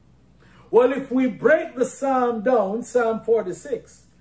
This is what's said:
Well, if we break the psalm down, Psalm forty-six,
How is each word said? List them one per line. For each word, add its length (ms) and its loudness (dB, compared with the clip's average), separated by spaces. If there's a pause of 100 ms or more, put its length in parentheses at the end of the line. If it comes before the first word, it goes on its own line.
(680)
Well, 220 6
if 200 -6
we 160 0
break 480 0
the 100 -2
psalm 580 -2
down, 400 0
Psalm 380 -2
forty-six, 840 -4 (160)